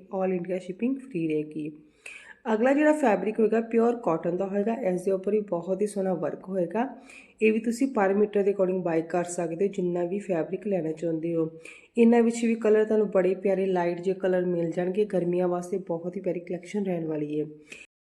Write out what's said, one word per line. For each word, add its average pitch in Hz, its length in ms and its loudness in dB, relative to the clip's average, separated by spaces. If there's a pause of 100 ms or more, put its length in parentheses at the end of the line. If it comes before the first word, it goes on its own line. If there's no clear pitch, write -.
(140)
all 190 180 0
ਇੰਡੀਆ 180 260 -2
ਸ਼ਿਪਿੰਗ 233 400 -4
ਫ੍ਰੀ 165 300 -6
ਰਹੇਗੀ। 151 420 -4 (840)
ਅਗਲਾ 233 200 4
ਜਿਹੜਾ 302 200 4
ਫੈਬਰਿਕ 214 480 2
ਹੋਏਗਾ 220 200 4 (100)
ਪਿਓਰ 233 340 2
ਕਾਟਨ 175 320 0
ਦਾ 190 100 -2
ਹੋਏਗਾ, 202 280 -2 (100)
ਇਸ 180 180 0
ਦੇ 196 80 0
ਉੱਪਰ 190 220 0
ਵੀ 214 80 2 (100)
ਬਹੁਤ 185 320 -2
ਹੀ 208 40 0
ਸੋਹਣਾ 190 280 -2
ਵਰਕ 156 340 -6
ਹੋਏਗਾ। 190 400 -2 (540)
ਇਹ 220 100 6
ਵੀ 220 80 2
ਤੁਸੀਂ 233 280 0
per 196 280 2
ਮੀਟਰ 202 260 2
ਦੇ 202 100 2
according 185 300 0
ਬਾਏ 165 280 0
ਕਰ 175 200 0
ਸਕਦੇ 170 360 -2
ਹੋ, 190 60 -2
ਜਿੰਨਾ 175 320 0
ਵੀ 180 140 -2
ਫੈਬਰਿਕ 185 480 -4
ਲੈਣਾ 170 260 0
ਚਾਹੁੰਦੇ 165 420 -2
ਹੋ। 160 140 0 (480)
ਇਹਨਾਂ 233 260 8
ਵਿੱਚ 233 220 0
ਵੀ 226 100 4
ਕਲਰ 214 300 4
ਤੁਹਾਨੂੰ 214 260 2
ਬੜੇ 185 240 4
ਪਿਆਰੇ 190 320 0
ਲਾਈਟ 175 340 0
ਜਿਹੇ 185 200 0
ਕਲਰ 185 260 2
ਮਿਲ 170 240 0
ਜਾਣਗੇ। 185 340 0
ਗਰਮੀਆਂ 180 440 0
ਵਾਸਤੇ 180 300 -2 (100)
ਬਹੁਤ 175 280 -6
ਹੀ 196 40 -8
ਪਿਆਰੀ 175 200 -2
ਕਲੈਕਸ਼ਨ 180 440 -6
ਰਹਿਣ 175 220 -2
ਵਾਲੀ 151 340 -4
ਹੈ। 151 60 -2 (640)